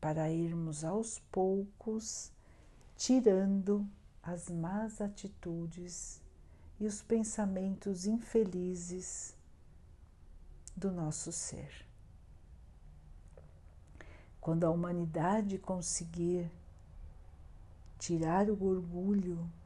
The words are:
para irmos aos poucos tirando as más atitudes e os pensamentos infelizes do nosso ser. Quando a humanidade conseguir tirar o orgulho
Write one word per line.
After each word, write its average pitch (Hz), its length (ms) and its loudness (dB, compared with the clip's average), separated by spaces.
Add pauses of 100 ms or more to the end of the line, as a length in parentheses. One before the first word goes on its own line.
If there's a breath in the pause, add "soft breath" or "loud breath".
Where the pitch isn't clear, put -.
para 156 300 2
irmos 165 520 0
aos 208 360 -2 (120)
poucos 196 1000 0 (640 soft breath)
tirando 196 920 6 (360)
as 170 260 -6
más 196 500 -2
atitudes 175 1200 -6 (580 soft breath)
e 208 60 2
os 208 160 -2
pensamentos 196 1040 2
infelizes 180 1300 0 (1400)
do 190 160 0
nosso 160 400 -2
ser. - 540 -8 (2500 loud breath)
Quando 165 240 2
a 165 80 6
humanidade 175 880 2
conseguir 175 920 0 (1500)
tirar 170 500 4
o 196 140 2
orgulho 180 840 2 (180)